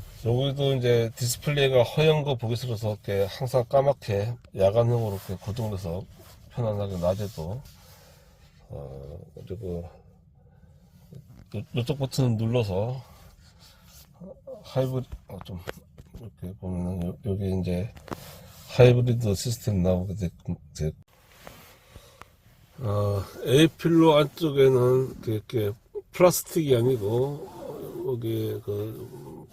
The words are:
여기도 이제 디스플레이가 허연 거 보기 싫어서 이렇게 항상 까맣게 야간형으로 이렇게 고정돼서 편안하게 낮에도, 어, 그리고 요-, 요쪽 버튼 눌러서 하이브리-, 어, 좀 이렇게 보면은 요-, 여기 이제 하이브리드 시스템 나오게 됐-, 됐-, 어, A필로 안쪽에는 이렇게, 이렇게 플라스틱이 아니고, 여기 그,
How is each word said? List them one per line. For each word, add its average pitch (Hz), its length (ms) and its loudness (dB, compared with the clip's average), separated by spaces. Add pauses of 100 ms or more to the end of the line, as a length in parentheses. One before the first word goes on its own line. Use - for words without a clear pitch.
(260)
여기도 135 500 0
이제 120 400 2
디스플레이가 131 680 2
허연 156 400 2
거 139 120 -2
보기 117 220 -4
싫어서 113 340 -4
이렇게 98 340 0
항상 123 440 -2
까맣게 120 640 2 (240)
야간형으로 110 580 4
이렇게 92 260 -10
고정돼서 98 640 -6 (480)
편안하게 101 460 -4
낮에도, 92 640 -2 (1080)
어, 69 500 -14 (280)
그리고 87 420 -8 (1700)
요-, 104 80 -6 (120)
요쪽 127 220 -2
버튼 131 380 0
눌러서 113 680 -2 (1600)
하이브리-, 131 420 -2 (240)
어, 95 160 -14
좀 90 160 -12 (580)
이렇게 98 400 -14
보면은 90 480 -4
요-, 95 180 -8
여기 95 360 -2
이제 90 320 -4 (760)
하이브리드 120 640 4
시스템 107 480 -2
나오게 92 340 0
됐-, 90 160 -4 (440)
됐-, 76 180 -4 (1900)
어, 101 440 0 (200)
A필로 160 760 6
안쪽에는 131 960 4 (100)
이렇게, 117 60 -2
이렇게 107 460 -2 (340)
플라스틱이 165 640 2
아니고, 131 1300 -2
여기 110 560 -4
그, 110 880 -10